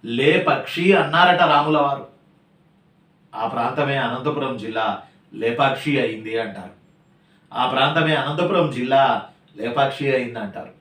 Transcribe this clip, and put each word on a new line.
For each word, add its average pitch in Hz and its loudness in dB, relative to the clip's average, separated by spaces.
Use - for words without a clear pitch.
"లే 143 2
పక్షి" 175 2
అన్నారట 175 4
రాముల 151 4
వారు. 139 -2
ఆ - -4
ప్రాంతమే 139 -2
అనంతపురం 127 -4
జిల్లా 107 -4
లేపాక్షి 131 -2
అయింది 110 -4
అంటారు. 98 -10
ఆ 127 0
ప్రాంతమే 151 2
అనంతపురం 156 0
జిల్లా 131 2
లేపాక్షి 135 -2
అయింది 120 -4
అంటారు. 101 -12